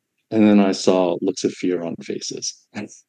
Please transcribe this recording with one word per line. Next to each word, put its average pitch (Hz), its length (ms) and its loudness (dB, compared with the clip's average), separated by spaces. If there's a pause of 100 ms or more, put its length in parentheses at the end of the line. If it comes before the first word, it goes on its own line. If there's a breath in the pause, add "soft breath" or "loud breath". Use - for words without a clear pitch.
(320)
And 110 120 4
then 104 140 6
I 95 140 4
saw 92 480 2
looks 95 240 -4
of 95 80 0
fear 90 320 -4
on 82 180 -6
faces. - 500 -10 (140)
<laughs> - 80 -20
All 104 140 -12 (200)